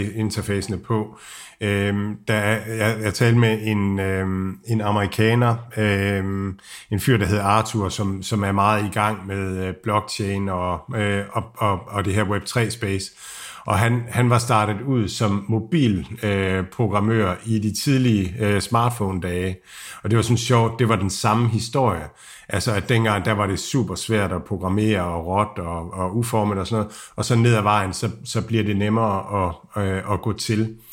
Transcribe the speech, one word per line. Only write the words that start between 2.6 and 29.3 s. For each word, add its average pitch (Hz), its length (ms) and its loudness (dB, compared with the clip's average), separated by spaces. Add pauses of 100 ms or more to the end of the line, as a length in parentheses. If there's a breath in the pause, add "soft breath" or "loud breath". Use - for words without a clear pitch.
jeg, 110 280 0
jeg 107 100 0
talte 117 260 4
med 110 240 4
en, 101 360 0
øhm, 95 680 -2
en 113 140 0
amerikaner, 110 760 2 (220)
øhm, 98 840 0 (320 loud breath)
en 104 80 0
fyr, 123 180 4
der 101 80 2
hedder 101 180 2
Arthur, 104 460 2
som, 98 340 -4
som 104 200 0
er 98 80 0
meget 104 340 2
i 101 80 -2
gang 104 340 -2
med, 95 400 -4
øh, 92 60 -4 (100)
blockchain 98 640 -2
og, 90 300 -2 (160)
øh, 101 360 0
og, 110 120 -2 (140)
og, 101 300 0
og 101 180 -2
det 98 80 0
her 107 100 2
web 101 220 -2
tre 117 260 -2
space. 98 400 -4 (540 loud breath)
Og 104 140 0
han, 117 300 2
han 123 200 2
var 120 80 6
startet 107 440 2
ud 127 260 0
som 107 400 0
mobil, 113 600 2 (160)
øh, 95 420 0
programmør 104 680 2 (100)
i 110 140 0
de 107 140 -2 (100)
tidlige, 113 560 2
øh, 104 220 2
smartphone-dage. 95 960 0 (460 loud breath)
Og - 60 -2
det 113 80 4
var 110 60 4
sådan 117 140 2
sjovt, 117 420 2
det 120 100 4
var 113 60 4
den 95 140 0
samme 113 400 2
historie. 107 540 0 (460 loud breath)
Altså, 104 220 0
at 101 180 -2
dengang, 110 360 2
der 113 60 2
var 104 160 2
det 95 120 -2
super 95 360 -2
svært 101 360 0
at 90 120 -4
programmere 98 580 0
og 85 260 -4
råt 101 380 0
og, 85 280 -8
og 92 240 -2
uformet 107 400 0
og 92 100 -4
sådan 107 160 0
noget. - 120 -10 (200 loud breath)
Og 104 100 -4
så 123 100 2
ned 117 200 6
ad 107 60 4
vejen, 101 320 2
så, 113 160 -4 (160)
så - 160 -4
bliver 113 220 0
det 101 140 0
nemmere 101 720 0